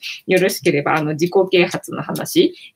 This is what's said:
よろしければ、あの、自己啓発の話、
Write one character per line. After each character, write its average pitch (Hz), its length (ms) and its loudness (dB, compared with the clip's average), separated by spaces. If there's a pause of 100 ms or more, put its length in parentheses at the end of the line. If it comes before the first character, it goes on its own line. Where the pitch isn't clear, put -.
(260)
よ 185 140 4
ろ 190 80 2
し - 140 -4
け 180 80 2
れ 143 120 0
ば、 143 120 0
あ 156 80 0
の、 151 100 -2
自 156 160 0
己 175 40 -6 (180)
啓 175 140 4
発 - 280 -6
の 131 100 -8
話、 - 520 0 (220)